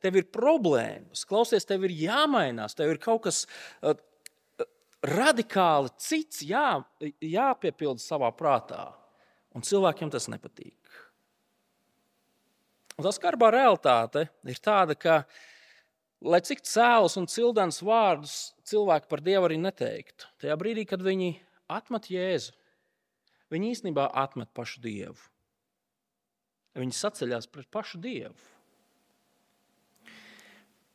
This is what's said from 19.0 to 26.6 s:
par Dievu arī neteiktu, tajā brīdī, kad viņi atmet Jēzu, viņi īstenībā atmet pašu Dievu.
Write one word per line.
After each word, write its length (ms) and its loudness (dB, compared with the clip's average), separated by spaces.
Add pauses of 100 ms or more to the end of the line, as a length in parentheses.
par 140 -4
Dievu 240 4
arī 120 -4
neteiktu, 680 -8 (140)
tajā 160 -2
brīdī, 300 -6
kad 160 -6
viņi 320 -2 (360)
atmet 380 -8
Jēzu, 440 -4 (1000)
viņi 220 -4
īstenībā 340 -2 (160)
atmet 320 -10
pašu 280 -12
Dievu. 340 -12 (1600)